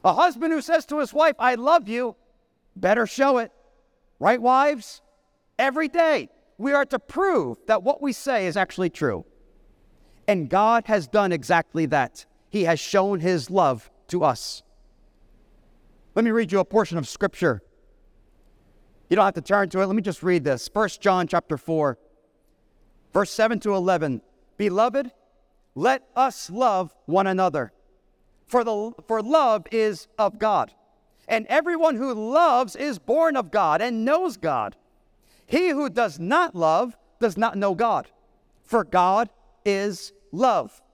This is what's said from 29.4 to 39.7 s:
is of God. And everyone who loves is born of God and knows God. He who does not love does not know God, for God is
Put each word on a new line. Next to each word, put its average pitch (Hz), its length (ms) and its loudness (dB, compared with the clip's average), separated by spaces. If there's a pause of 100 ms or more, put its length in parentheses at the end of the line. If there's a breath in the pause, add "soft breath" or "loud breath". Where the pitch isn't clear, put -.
is 220 360 -2 (100)
of 208 220 -2
God. 196 340 0 (540 soft breath)
And 220 200 -2
everyone 320 480 0
who 247 180 -4
loves 247 600 2
is 269 240 -6
born 302 360 0
of 202 160 -4
God 175 300 2
and 226 240 -4
knows 320 320 0
God. 123 380 -4 (720 soft breath)
He 349 240 0
who 285 200 -2
does 185 300 -2
not 302 360 0
love 175 420 0 (220)
does 214 180 0
not 220 200 -2
know 196 180 0
God, 196 360 -2 (520)
for 226 200 0
God 190 460 2 (360)
is 202 460 -4 (200)